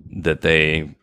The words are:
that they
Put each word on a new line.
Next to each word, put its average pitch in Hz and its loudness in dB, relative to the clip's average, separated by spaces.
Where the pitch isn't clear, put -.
that 80 -2
they 78 2